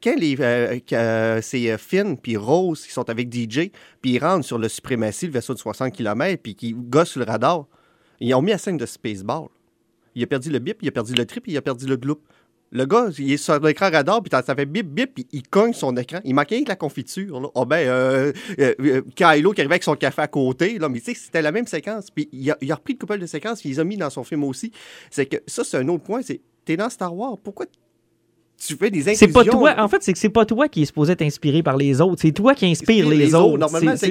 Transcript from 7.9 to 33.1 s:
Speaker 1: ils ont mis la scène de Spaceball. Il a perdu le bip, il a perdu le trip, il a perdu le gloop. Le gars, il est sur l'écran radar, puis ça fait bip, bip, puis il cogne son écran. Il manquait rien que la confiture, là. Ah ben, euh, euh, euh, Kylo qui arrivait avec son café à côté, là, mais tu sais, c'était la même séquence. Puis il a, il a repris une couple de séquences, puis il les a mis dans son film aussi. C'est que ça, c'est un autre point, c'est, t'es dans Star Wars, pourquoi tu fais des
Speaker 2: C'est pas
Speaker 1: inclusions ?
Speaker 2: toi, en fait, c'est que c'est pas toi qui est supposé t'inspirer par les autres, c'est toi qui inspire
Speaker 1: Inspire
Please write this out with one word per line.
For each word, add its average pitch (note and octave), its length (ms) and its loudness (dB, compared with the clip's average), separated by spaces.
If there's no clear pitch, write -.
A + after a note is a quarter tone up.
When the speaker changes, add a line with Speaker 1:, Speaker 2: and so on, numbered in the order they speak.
Speaker 1:
ils A#2+ 120 0
ont B2+ 80 4
mis F#3 100 0
la G3+ 60 0
scène F3+ 200 -6
de A#2+ 80 -4
Spaceball. A2 640 -8
Il A#2+ 80 -4
a A2+ 40 -6
perdu C#3 240 -4
le C3+ 80 0
bip, D3 220 -8
il E3+ 60 -4
a B2+ 40 -4
perdu A#2 220 -6
le A3+ 120 2
trip, A#3+ 200 -12
il E3 120 -4
a B2+ 40 -4
perdu C3 240 -6
le C3+ 120 -2
gloop. C#3+ 240 -6
Le B2+ 160 -2
gars, A3 220 2
il C3+ 140 -2
est C#3+ 60 0
sur D3+ 240 0
l'écran D#3 280 2
radar, D#3+ 320 2
puis F3+ 80 -12
ça C3 240 0
fait C#3+ 120 -2
bip, F3 220 -6
bip, D#3+ 280 -4
puis C3 160 -10
il C#3+ 160 -10
cogne A3+ 240 2
son C3+ 240 -4
écran. B2 300 -6
Il C3 100 0
manquait D3+ 200 0
rien C4+ 100 -2
que - 40 -10
la G3 60 -2
confiture, D#3+ 640 -10
là. C3+ 160 -8
Ah B2 80 0
ben, C#3+ 240 0
euh, C3 460 2
euh, B2+ 220 4
euh, C3+ 200 2
Kylo E3+ 380 4
qui F3+ 80 -2
arrivait D3 140 2
avec F3 80 -2
son D#3 120 2
café - 260 -2
à D3+ 60 0
côté, D3 500 0
là, D#3 120 -2
mais B2 100 -6
tu - 60 -16
sais, A#3+ 80 -6
c'était - 280 -4
la D3+ 120 0
même A#3 120 -2
séquence. G3+ 460 -8
Puis D3+ 220 -6
il C3 180 -4
a, D3 80 -2
il C3+ 100 -6
a D#3 60 0
repris - 160 -10
une B3 80 -6
couple G#3 200 -6
de F3 60 -8
séquences, G#3 360 -8
puis C#3+ 80 -8
il - 20 -6
les C3 80 -6
a D#3+ 60 2
mis G3+ 100 -4
dans E3+ 140 -4
son C3 160 -12
film D3+ 180 -4
aussi. C#3+ 300 -6
C'est C3+ 180 -2
que - 100 -6
ça, - 160 -6
c'est - 140 -4
un C3 100 -2
autre E3 160 -2
point, G#3+ 180 -6
c'est, C#3 200 -10
t'es D#3+ 100 -4
dans G#3 140 -4
Star F3 260 -8
Wars, A3+ 260 -8
pourquoi - 260 -12
tu - 160 -10
fais G3+ 140 0
des E3+ 140 -2
Speaker 2:
C'est G#3+ 140 8
pas F3 140 8
Speaker 1:
inclusions ? A3 180 6
Speaker 2:
toi, C#4 180 6
en G#3+ 100 4
fait, F#4+ 140 2
c'est F#3+ 120 0
que - 40 -2
c'est G#3+ 120 2
pas A3 140 4
toi A3+ 240 2
qui E3 140 0
est D3 40 4
supposé D#3 300 2
t'inspirer D3+ 460 0
par C#3 160 0
les C#3 240 2
autres, F3 180 2
c'est D#3+ 120 4
toi A3+ 240 4
qui G#3 100 0
inspire F3+ 400 4
Speaker 1:
Inspire D3+ 60 6